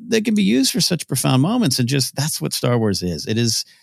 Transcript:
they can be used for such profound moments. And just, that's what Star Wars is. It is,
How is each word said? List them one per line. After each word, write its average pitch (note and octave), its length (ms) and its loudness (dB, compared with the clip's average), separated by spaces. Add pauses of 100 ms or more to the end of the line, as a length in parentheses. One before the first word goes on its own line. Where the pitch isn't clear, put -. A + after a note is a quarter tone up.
they A3 140 2
can G#3+ 140 0
be G#3 80 4
used B3 280 2
for A3 80 -2
such - 260 0
profound C3 360 0
moments. G3 380 0
And A#2+ 100 0
just, C3+ 260 -2
that's D3 240 -4
what D3+ 140 -4
Star B2 240 0
Wars G#2 260 0
is. E2+ 240 -4
It A2 100 -2
is, A#2 280 0 (180)